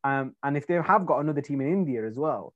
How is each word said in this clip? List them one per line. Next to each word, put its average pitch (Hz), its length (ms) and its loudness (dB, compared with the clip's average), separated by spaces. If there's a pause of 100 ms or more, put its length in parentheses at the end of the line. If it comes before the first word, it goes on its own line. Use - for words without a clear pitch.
Um, 135 400 0
and 143 120 0
if 147 100 -2
they 175 100 0
have 185 300 4
got 143 140 2
another 147 220 0
team 139 200 -4
in 143 100 0
India 139 340 0
as 110 120 -6
well 131 380 -4